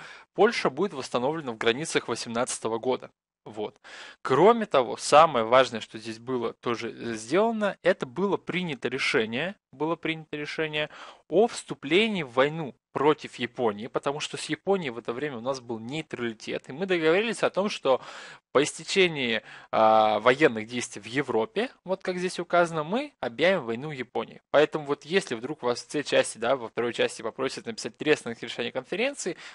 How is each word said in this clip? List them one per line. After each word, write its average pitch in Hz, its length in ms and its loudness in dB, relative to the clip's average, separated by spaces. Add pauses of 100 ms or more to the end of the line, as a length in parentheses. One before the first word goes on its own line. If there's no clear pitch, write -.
(360)
Польша 214 340 4
будет 147 240 -2
восстановлена 135 600 -4
в 110 40 -16
границах 127 520 0
восемнадцатого 117 680 -4
года. 123 320 -4 (340)
Вот. 107 360 -10 (420)
Кроме 208 460 4
того, 117 300 0
самое 147 480 6
важное, 120 340 4
что - 180 -14
здесь 110 220 -12
было 117 340 -4
тоже, 117 380 -4
э, 117 240 -8
сделано, 196 680 -2
это 175 240 0
было 165 320 -2
принято 160 500 -4
решение, 127 680 -2 (160)
было 151 240 -2
принято 160 420 -8
решение 151 540 -4 (360)
о 196 200 4
вступлении 185 760 0
в 127 120 -8
войну 147 420 2 (160)
против 143 440 0
Японии, 117 520 -2
потому 147 320 -4
что - 160 -8
с - 120 -8
Японией 175 420 -2
в 113 80 -8
это 120 160 -6
время 131 240 -6
у 110 40 -10
нас 131 200 -4
был 117 180 -8
нейтралитет, 120 880 -8
и - 60 -12
мы 160 120 -6
договорились 185 560 2
о 160 80 4
том, 202 200 -2
что 131 320 2 (500)
по 156 100 6
истечении, 151 800 0 (300)
а, 110 480 6
военных 123 480 4
действий 120 340 -8
в 101 40 -16
Европе, 120 640 -2 (160)
вот 185 180 -4
как 180 140 -4
здесь 180 200 -6
указано, 170 460 2
мы 247 380 -4
объявим 139 420 0
войну 117 280 -6
Японии. 120 500 -8 (100)
Поэтому 151 320 4
вот 143 220 -4
если 160 300 -2
вдруг 127 280 -8
вас 123 200 -2
в - 40 -20
этой 147 160 -4
части, 135 340 0
да, 117 200 0
во 117 100 -8
второй 117 240 -4
части 123 300 -2
попросят 120 440 -6
написать 113 300 -10
три 147 160 2
основных 120 320 -2
решения 120 300 -8
конференции, 185 640 -6 (180)